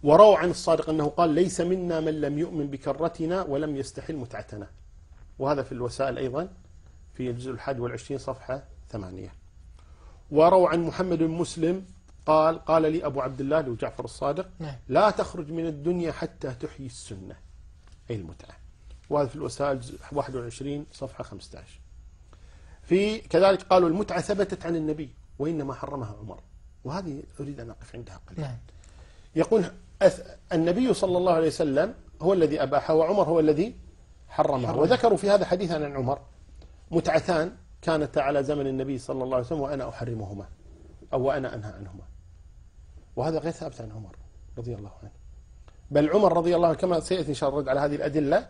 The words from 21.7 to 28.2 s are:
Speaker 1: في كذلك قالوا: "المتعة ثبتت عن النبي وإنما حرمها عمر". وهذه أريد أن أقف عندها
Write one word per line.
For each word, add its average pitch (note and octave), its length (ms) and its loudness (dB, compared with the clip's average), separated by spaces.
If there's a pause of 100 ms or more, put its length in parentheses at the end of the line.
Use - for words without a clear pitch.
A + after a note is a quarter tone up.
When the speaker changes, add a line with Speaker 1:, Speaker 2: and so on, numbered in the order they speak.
Speaker 1:
في G3+ 340 0
كذلك F#3 440 2
قالوا: F3+ 280 4
"المتعة E3+ 320 -2
ثبتت G3 440 -2
عن E3+ 100 -2
النبي D#3 340 -4 (300)
وإنما C#3+ 340 -4
حرمها A#2+ 480 -8
عمر". G#2+ 180 -14 (440)
وهذه D3+ 400 -8 (160)
أريد C#3+ 200 -10
أن A#2 100 -14
أقف - 260 -18
عندها F#2+ 320 -14